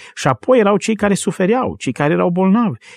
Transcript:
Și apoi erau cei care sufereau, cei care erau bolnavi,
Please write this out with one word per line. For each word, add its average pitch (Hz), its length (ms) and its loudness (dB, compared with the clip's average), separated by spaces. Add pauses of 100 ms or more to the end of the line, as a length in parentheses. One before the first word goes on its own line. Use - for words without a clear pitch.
(140)
Și - 140 -4
apoi 254 300 2
erau 208 180 2
cei 220 180 -2
care 202 200 0
sufereau, 202 640 -2
cei - 160 -6
care 147 200 0
erau 180 180 0
bolnavi, 190 480 0 (180)